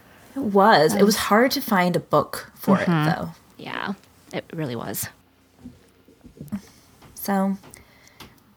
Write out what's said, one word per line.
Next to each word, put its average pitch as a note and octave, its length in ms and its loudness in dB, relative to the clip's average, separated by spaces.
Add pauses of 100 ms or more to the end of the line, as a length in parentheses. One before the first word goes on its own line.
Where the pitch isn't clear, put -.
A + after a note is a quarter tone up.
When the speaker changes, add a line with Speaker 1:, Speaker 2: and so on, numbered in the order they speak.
(360)
Speaker 1:
It C#4 60 -6
was. G3 520 4
It G3+ 100 4
was G3+ 120 4
Speaker 2:
Um, - 60 -4
Speaker 1:
hard A#3 300 2
to C#4 80 -4
find F3+ 360 0
a D#3+ 40 0
book - 560 -2
for G3 240 2
it, - 80 -2
Speaker 2:
Mm-hmm. D#3 200 0
Speaker 1:
though. E3 220 -4 (260)
Speaker 2:
Yeah, A#1+ 380 -10 (380)
it - 200 -8
really D3 240 -6
was. - 320 -8 (2000)
Speaker 1:
So G3 420 -2 (1000)